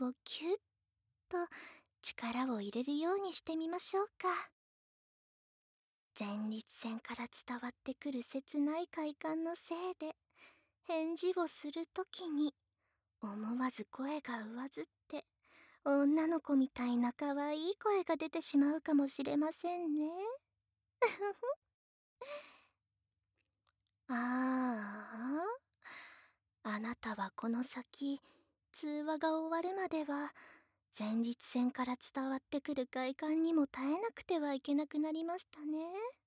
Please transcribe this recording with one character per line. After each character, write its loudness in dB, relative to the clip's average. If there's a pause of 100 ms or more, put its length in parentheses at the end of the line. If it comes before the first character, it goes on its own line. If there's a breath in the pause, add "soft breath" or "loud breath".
を 0 (140)
キ -6
ュ 2
ッ 4 (720)
と -2 (680 loud breath)
力 -2
を 0
入 -6
れ 0
る 0
よ 2
う 0
に -2
し 0
て -4
み -2
ま -2
し -2
ょ 4
う -4 (120)
か。 -2 (1700)
前 -4
立 -6 (100)
腺 -6
か -10
ら -6
伝 -6
わ -4
っ -6 (120)
て -4
く -4
る -2
切 -4
な 4
い -2
快 -2
感 -4
の -2
せ -6
い -2
で、 -8 (680 loud breath)
返 0
事 2
を 2
す -6
る -6
と -4
き -8
に、 2 (680)
思 -4
わ 0
ず -6
声 -6
が -6
上 -8
ず -10
っ -8 (220)
て、 -8 (580 soft breath)
女 6
の 4
子 2
み 6
た -2
い 4
な 4
可 -2
愛 0
い -4
声 4
が 2
出 -2
て -2
し 6
ま 6
う -2
か 0
も 6
し -2
れ 2
ま 4
せ -2
ん 0
ね。 0 (880)
<laughs> 0 (2500 loud breath)
あ 0 (1160 loud breath)
あ、 -4
あ -2
な -4
た -6
は -4
こ -2
の 2
先、 -4 (500 soft breath)
通 -6
話 0
が 4
終 -2
わ 2
る -2
ま 0
で 0
は、 -4 (640 loud breath)
前 2
立 -2
腺 4
か 0
ら 0
伝 -2
わ 0
っ -2
て -2
く -4
る 2
快 -2
感 2
に 4
も 6
耐 0
え 2
な 0
く -12
て 2
は 2
い -2
け 2
な 4
く -2
な 2
り -2
ま -2
し -8
た -20
ね。 -2 (360)